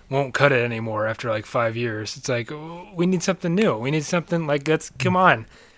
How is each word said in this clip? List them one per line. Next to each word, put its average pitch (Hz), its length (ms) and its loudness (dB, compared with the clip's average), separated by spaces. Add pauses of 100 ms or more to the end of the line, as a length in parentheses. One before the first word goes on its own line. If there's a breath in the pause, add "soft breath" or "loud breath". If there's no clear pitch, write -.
won't 135 260 -2
cut 143 160 6
it 120 120 4
anymore 113 440 -2
after, 113 220 -4
like, 107 160 -2
five 113 300 0
years. 110 400 -4
It's 135 140 -6
like, 120 220 -2
"Oh, 160 440 -14
we 175 120 2
need 185 160 2
something 175 320 0
new. 190 220 4
We 120 140 -4
need 156 140 0
something, 170 420 -2
like, 143 160 0
that's, 156 340 0
come 180 180 0
on." 160 300 6 (320 soft breath)